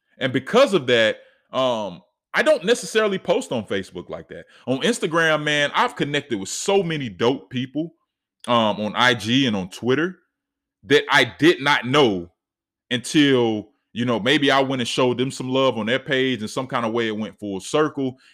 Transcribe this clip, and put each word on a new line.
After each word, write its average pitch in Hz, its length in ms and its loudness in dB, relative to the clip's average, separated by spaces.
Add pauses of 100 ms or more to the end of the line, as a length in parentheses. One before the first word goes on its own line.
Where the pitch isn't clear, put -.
(180)
And 131 140 -4
because 202 420 2
of 143 140 0
that, 113 300 4 (340)
um, 110 500 -2 (300)
I 185 100 0
don't 262 220 2
necessarily 214 540 0
post 202 320 -2
on 117 160 -4
Facebook 92 420 -6
like 85 200 -12
that. 82 180 -16 (220)
On 131 140 -2
Instagram, 165 600 0
man, 147 320 0
I've 233 220 0
connected 143 420 -4
with 95 100 -8
so 196 320 0
many 156 280 -4
dope 117 420 -2
people, 139 440 -6 (520)
um, 110 340 2
on 104 140 -6
I 120 200 4
G 117 320 0
and 107 100 -2
on 92 140 -6
Twitter 143 480 -2 (680)
that 143 260 4
I 135 140 4
did 131 360 2
not 135 260 0
know 117 440 2 (600)
until, 120 800 2 (220)
you 117 120 -4
know, 120 160 0
maybe 139 300 2
I 139 100 4
went 135 200 0
and 117 80 -4
showed 127 300 0
them 127 140 -2
some 127 180 -8
love 131 260 2
on 104 100 -4
their 127 120 0
page 131 420 -2
and 107 80 -8
some 131 200 -6
kind 120 180 -4
of 110 60 -2
way 117 160 0
it 107 100 -4
went 107 200 -8
full 101 200 -6
circle. 139 580 -2 (180)